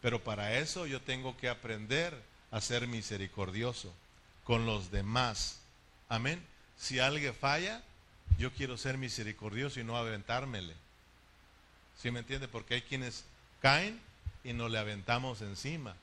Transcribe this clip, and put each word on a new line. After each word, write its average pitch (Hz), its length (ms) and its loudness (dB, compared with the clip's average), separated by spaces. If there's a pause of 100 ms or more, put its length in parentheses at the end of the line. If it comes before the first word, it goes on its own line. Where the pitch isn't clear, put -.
Pero 117 220 2
para 107 340 0
eso 160 280 -2
yo 135 160 -4
tengo 131 360 -4
que 127 120 0
aprender 120 720 -2 (300)
a 110 100 0
ser 120 260 2
misericordioso 101 1040 -2 (500)
con 113 220 4
los 101 260 0
demás. 107 680 2 (500)
Amén. 135 360 0 (320)
Si 131 220 -2
alguien 139 340 4
falla, 175 480 0 (560)
yo 127 140 0
quiero 127 260 -2
ser 131 200 -2
misericordioso 117 840 -4
y 120 40 -4
no 117 140 -2
aventármele. 113 760 -2 (1300)
¿Sí 120 100 0
me 120 80 -4
entiende? 135 280 -4
Porque 113 280 -2
hay 123 60 0
quienes 131 440 -6 (360)
caen 180 380 6 (440)
y 123 100 -6
nos 117 160 0
le 110 80 2
aventamos 107 640 0
encima. 110 600 -6